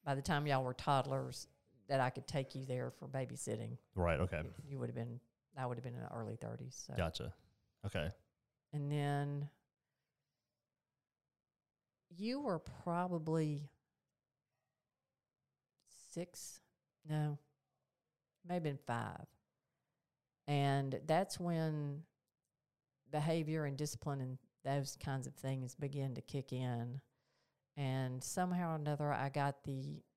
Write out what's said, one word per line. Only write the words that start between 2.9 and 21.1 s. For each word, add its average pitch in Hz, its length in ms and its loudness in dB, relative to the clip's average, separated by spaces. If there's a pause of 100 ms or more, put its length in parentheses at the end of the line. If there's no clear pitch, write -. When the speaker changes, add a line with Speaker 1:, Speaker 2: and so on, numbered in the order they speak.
Speaker 1:
for - 160 -12
babysitting, 120 680 -4 (200)
Speaker 2:
Right, 85 240 6
okay. 82 220 2 (220)
Speaker 1:
you 139 140 -8
would 120 100 -2
have 120 60 -6
been, 120 240 -4 (380)
I 131 100 -2
would 123 100 -2
have 120 80 -8
been 120 100 -6
in 123 60 -8
the 113 120 -6
early 113 240 -4
thirties, 113 500 -8
so. - 100 -10
Speaker 2:
Gotcha. - 380 0 (500)
Okay. 90 260 0 (600)
Speaker 1:
And 143 200 -2
then 143 560 0 (2750)
you 233 240 -2
were 196 200 0
probably 160 1080 0 (2500)
six, - 480 -8 (480)
no, 151 300 2 (1080)
maybe 175 240 2
been 139 160 -2
five. 113 400 -2 (1200)
And 139 600 2
that's 175 340 2